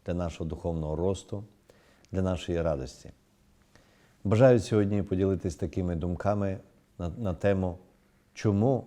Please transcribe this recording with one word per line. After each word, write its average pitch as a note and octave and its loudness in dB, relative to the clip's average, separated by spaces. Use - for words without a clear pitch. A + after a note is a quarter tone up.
для F2+ -4
нашого F2 -4
духовного D#2+ -4
росту, F#2+ -4
для F#2+ -2
нашої F2+ -2
радості. D2 -4
Бажаю A#2 8
сьогодні G2+ 2
поділитись F#2+ 0
такими F2+ -4
думками F#2+ -2
на, F2 -6
на F#2 -4
тему, F#2 0
чому A2 2